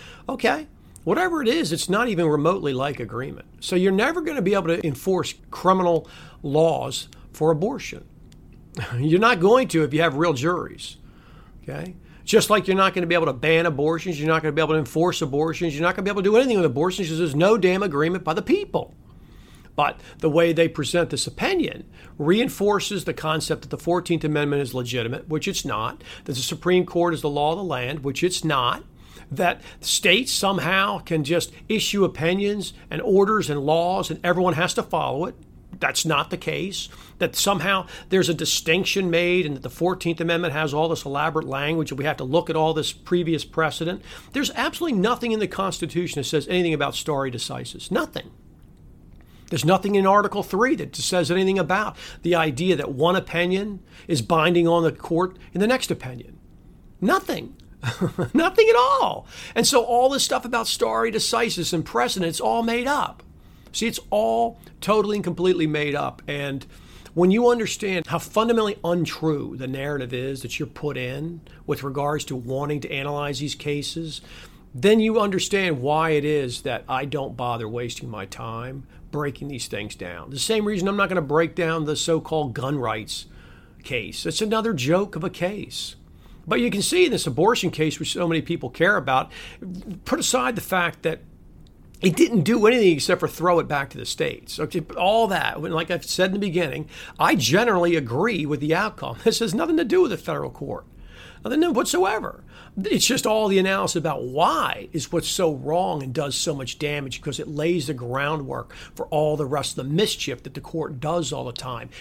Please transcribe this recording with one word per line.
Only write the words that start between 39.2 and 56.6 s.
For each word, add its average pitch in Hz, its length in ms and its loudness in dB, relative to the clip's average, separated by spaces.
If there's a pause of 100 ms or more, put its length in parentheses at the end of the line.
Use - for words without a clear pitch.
and 143 100 -6
that 127 60 -12
the 127 80 -8
fourteenth 170 500 -2
Amendment 170 340 0
has 151 180 -2
all 156 160 2
this 165 160 -4
elaborate 147 420 -2
language 147 440 -2
and 135 80 -6
we 143 60 -4
have 151 140 -2
to 143 60 -6
look 160 240 2
at 160 80 -2
all 156 160 2
this 151 200 -2
previous 165 520 -2
precedent. 165 580 -4 (300)
There's 277 220 -2
absolutely 294 440 -2
nothing 233 340 0
in 220 80 0
the 185 80 -2
Constitution 175 720 -4
that 127 40 -4
says 147 220 0
anything 175 280 2
about 147 200 -2
stare 135 360 -2
decisis. 123 600 -10
Nothing. - 400 -4 (1200)
There's 143 140 -2
nothing 190 320 2
in 196 100 4
Article 202 360 4
three 247 340 0
that 147 200 -8
says 175 340 0
anything 190 280 2
about 190 380 -2 (260)
the 175 120 2
idea 160 420 2
that 143 160 -4
one 160 240 4
opinion 185 640 -2 (260)
is 147 160 0
binding 170 460 4
on 170 140 4
the 156 100 2
court 170 440 -2 (160)
in 175 80 -2
the 208 60 4
next 254 240 0
opinion. 127 480 -10 (640)